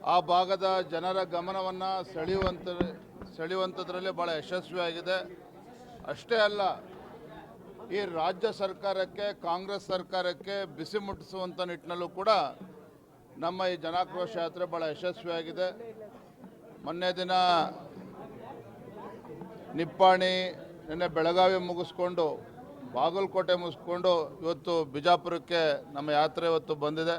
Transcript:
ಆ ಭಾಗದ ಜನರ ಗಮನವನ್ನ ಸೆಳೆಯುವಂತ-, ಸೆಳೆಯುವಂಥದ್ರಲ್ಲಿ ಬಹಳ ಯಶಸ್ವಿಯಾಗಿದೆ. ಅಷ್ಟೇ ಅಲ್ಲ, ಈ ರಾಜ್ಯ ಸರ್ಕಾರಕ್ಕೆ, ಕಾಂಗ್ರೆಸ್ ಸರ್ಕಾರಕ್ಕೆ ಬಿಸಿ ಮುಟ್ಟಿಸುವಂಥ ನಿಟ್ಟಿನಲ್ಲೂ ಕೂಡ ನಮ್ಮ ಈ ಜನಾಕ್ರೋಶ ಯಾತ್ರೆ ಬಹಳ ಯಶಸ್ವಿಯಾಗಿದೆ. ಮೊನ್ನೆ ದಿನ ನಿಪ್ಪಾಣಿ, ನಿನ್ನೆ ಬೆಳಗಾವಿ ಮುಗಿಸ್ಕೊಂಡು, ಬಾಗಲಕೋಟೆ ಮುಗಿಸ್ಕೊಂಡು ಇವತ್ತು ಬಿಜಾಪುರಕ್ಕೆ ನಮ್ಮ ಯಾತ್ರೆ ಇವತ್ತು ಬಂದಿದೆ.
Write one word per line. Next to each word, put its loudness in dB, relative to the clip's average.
ಆ 6
ಭಾಗದ 4
ಜನರ 0
ಗಮನವನ್ನ -2
ಸೆಳೆಯುವಂತ-, 0
ಸೆಳೆಯುವಂಥದ್ರಲ್ಲಿ -2
ಬಹಳ 0
ಯಶಸ್ವಿಯಾಗಿದೆ. -2
ಅಷ್ಟೇ 0
ಅಲ್ಲ, 0
ಈ 0
ರಾಜ್ಯ 2
ಸರ್ಕಾರಕ್ಕೆ, -2
ಕಾಂಗ್ರೆಸ್ -2
ಸರ್ಕಾರಕ್ಕೆ -2
ಬಿಸಿ -4
ಮುಟ್ಟಿಸುವಂಥ -8
ನಿಟ್ಟಿನಲ್ಲೂ -6
ಕೂಡ 2
ನಮ್ಮ 0
ಈ -12
ಜನಾಕ್ರೋಶ -2
ಯಾತ್ರೆ -4
ಬಹಳ -2
ಯಶಸ್ವಿಯಾಗಿದೆ. -4
ಮೊನ್ನೆ 0
ದಿನ -2
ನಿಪ್ಪಾಣಿ, 6
ನಿನ್ನೆ 0
ಬೆಳಗಾವಿ 6
ಮುಗಿಸ್ಕೊಂಡು, 0
ಬಾಗಲಕೋಟೆ 2
ಮುಗಿಸ್ಕೊಂಡು 0
ಇವತ್ತು 0
ಬಿಜಾಪುರಕ್ಕೆ 4
ನಮ್ಮ -4
ಯಾತ್ರೆ 4
ಇವತ್ತು 2
ಬಂದಿದೆ. 2